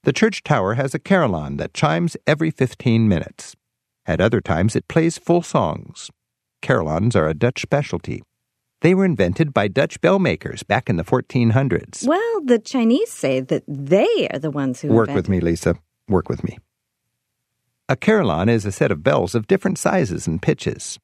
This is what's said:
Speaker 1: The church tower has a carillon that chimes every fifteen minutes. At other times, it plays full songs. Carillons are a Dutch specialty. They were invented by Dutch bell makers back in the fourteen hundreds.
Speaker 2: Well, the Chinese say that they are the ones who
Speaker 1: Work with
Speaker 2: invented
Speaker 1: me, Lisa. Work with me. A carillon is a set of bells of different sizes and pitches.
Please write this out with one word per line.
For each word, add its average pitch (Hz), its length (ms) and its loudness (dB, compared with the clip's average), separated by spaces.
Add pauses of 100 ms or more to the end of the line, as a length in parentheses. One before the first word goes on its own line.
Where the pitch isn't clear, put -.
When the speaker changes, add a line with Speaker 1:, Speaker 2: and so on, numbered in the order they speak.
Speaker 1:
The 139 80 2
church 214 300 0
tower 110 320 0
has 135 200 -4
a 156 40 -6
carillon 87 600 0
that - 160 -8
chimes 165 420 0 (100)
every 151 240 0
fifteen 113 580 2
minutes. - 480 -2 (500)
At 85 160 0
other 117 180 2
times, 92 340 0
it - 140 -2
plays 165 300 0
full 175 240 0
songs. - 680 -6 (520)
Carillons 95 520 0
are 78 140 2
a 80 60 -2
Dutch 120 260 -2
specialty. - 640 -4 (580)
They 175 140 4
were 190 100 2
invented 131 480 2
by 104 160 2
Dutch 139 320 -2
bell 190 180 2
makers 120 440 -4
back - 260 -2
in 95 80 0
the 82 80 -2
fourteen 123 460 0
hundreds. 123 540 -2
Speaker 2:
Well, 403 400 0
the 240 140 2
Chinese 247 540 0
say 131 260 -2
that 131 300 -2
they 185 640 0
are - 100 -6
the 151 100 -4
ones 135 300 -4
who 151 80 -6
Speaker 1:
Work 110 200 4
with 104 180 -2
Speaker 2:
invented - 40 -6
Speaker 1:
me, 92 100 2
Lisa. 85 360 0 (320)
Work 92 200 0
with - 140 -6
me. - 160 -8 (1300)
A 135 60 2
carillon 117 540 2
is 107 160 2
a 98 60 -4
set - 180 0
of 76 120 -2
bells 120 320 0
of 110 120 -2
different 190 320 0
sizes 113 480 -2
and 80 160 -2
pitches. - 600 -4